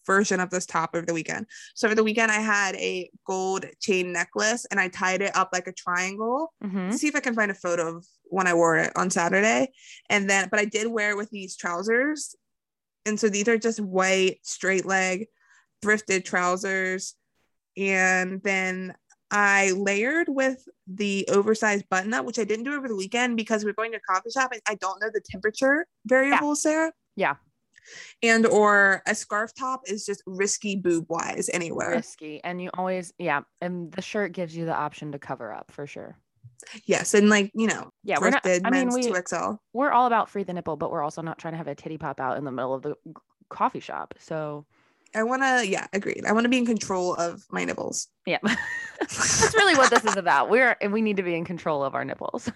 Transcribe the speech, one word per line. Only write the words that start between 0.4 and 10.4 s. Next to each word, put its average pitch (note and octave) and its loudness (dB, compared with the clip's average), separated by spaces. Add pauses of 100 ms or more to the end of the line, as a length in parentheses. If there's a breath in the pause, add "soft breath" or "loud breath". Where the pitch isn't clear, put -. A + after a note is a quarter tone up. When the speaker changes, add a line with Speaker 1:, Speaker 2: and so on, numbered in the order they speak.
Speaker 1:
this F3+ -2
top E3 -2
over E3 -4
the E3+ 0
weekend. D#3+ -4 (300 loud breath)
So A3+ 2
over G#3+ 2
the A3 6
weekend, A3 2
I G#3+ 2
had G3+ 0
a F#3 -6 (160)
gold F#3+ -2 (140)
chain F3+ 0
necklace G#3 -2
and G3+ 0
I F#3 2
tied F#3 0
it G3 -2
up F#3 2
like F3+ -4
a F3+ -8
triangle. G#3 -4 (120)
Speaker 2:
Mm-hmm. F#3+ -4
Speaker 1:
Let's A#3 -2
see D4+ 2
if D4 0
I F#3+ -2
can A#3 -2
find G#3+ 2
a F#3+ -8
photo E3+ -2
of E3+ -18 (160)
when F#3 0
I E3+ 4
wore E3 6
it D#3+ 2
on F3+ 0
Saturday. G#3 2 (380 loud breath)
And G3+ 2
then, G3 2